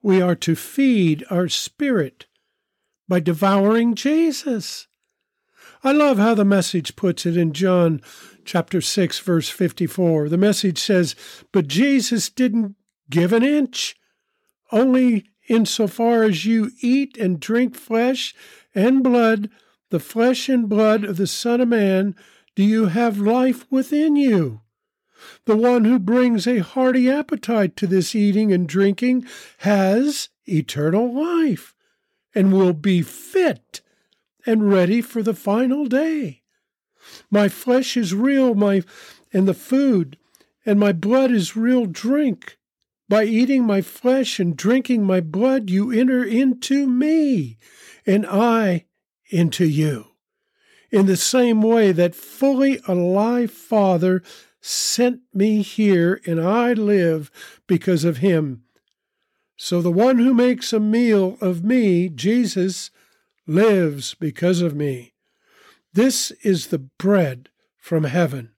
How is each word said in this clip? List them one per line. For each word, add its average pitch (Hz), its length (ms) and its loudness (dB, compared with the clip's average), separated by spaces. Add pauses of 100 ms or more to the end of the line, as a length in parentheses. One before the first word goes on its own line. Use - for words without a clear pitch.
We 190 200 2
are 180 140 0
to 165 200 -2
feed 202 720 0
our 180 180 -2
spirit - 760 -4 (840)
by 180 140 0
devouring 196 720 0
Jesus. 285 920 -4 (960)
I 262 80 2
love 294 260 4
how 220 160 4
the 208 120 2
Message 190 500 0
puts 175 300 -4
it 170 120 -2
in 165 160 0
John 170 480 2 (420)
chapter - 380 -4
six, - 380 -2
verse 170 300 -2
fifty-four. 165 800 -2
The 170 80 -2
Message 196 420 0
says, 180 360 0 (360)
"But 175 160 0
Jesus 233 600 0
didn't 220 460 -2 (340)
give 170 240 2
an 233 100 4
inch. 277 520 -2 (760)
Only 247 580 2 (180)
insofar 226 760 0
as 185 220 0
you 220 260 0 (100)
eat 262 360 -2
and 180 220 -2
drink 240 360 -2
flesh 247 580 -4 (400)
and 247 300 2
blood, 226 460 2 (420)
the 175 80 -2
flesh 240 500 -2
and 240 180 2
blood 214 360 2
of 196 140 -6
the 190 100 -2
Son 240 340 -2
of 247 60 0
Man, 202 480 0 (400)
do 190 80 2
you 220 240 2
have 208 320 -2
life 247 500 0
within 294 460 0
you. 185 460 0 (840)
The 220 100 2
one 240 300 2
who 240 140 4
brings 226 480 0
a 247 120 0
hearty 254 500 0
appetite 233 680 -2
to - 80 -4
this 185 300 0
eating 208 360 2
and 180 160 0
drinking 202 600 0 (320)
has 208 680 0 (180)
eternal 170 680 -2
life 320 640 -2 (580)
and 190 180 2
will 185 220 2
be 175 300 0
fit - 800 -4 (640)
and 214 240 2
ready 196 300 2
for 226 200 -6
the 208 120 -2
final 247 520 -2
day. 269 560 -4 (880)
My 202 200 2
flesh 254 480 -2
is 190 160 -2
real, 254 420 2
my, 196 260 2 (500)
and 196 160 2
the 190 60 0
food, 226 640 0 (480)
and 208 140 2
my 208 120 2
blood 240 400 0
is 196 240 -2
real 240 300 0
drink. 240 720 -4 (500)
By 214 180 2
eating 247 400 2
my 202 160 0
flesh - 580 -2
and 175 180 -2
drinking 240 460 0
my 185 180 2
blood, 208 480 -2
you 202 220 0
enter 254 320 2
into 254 640 0
me, 254 720 0 (480)
and 202 200 2
I 208 600 0 (440)
into 170 360 0
you. 147 420 -2 (840)
In 196 140 4
the 190 120 2
same 240 440 0
way 220 300 4
that 170 240 0
fully 269 720 0
alive 202 640 0
Father 185 720 0 (360)
sent - 640 -4 (120)
me 214 280 0
here, 190 640 0
and 165 140 -2
I 233 340 0
live 185 560 0 (380)
because 170 360 0
of 165 140 0
him. 156 460 -2 (920)
So - 260 -4
the 170 100 0
one 240 260 2
who 247 160 4
makes 247 400 0
a 220 60 0
meal 214 600 0
of 180 220 -2
me, 196 460 0
Jesus, 185 800 -4 (560)
lives 170 720 0
because 175 460 -2
of 165 140 -2
me. 135 380 -6 (800)
This 247 380 0 (100)
is 190 260 -2
the 160 120 -4
bread 139 680 -2 (280)
from 156 280 -4
heaven. 139 520 -4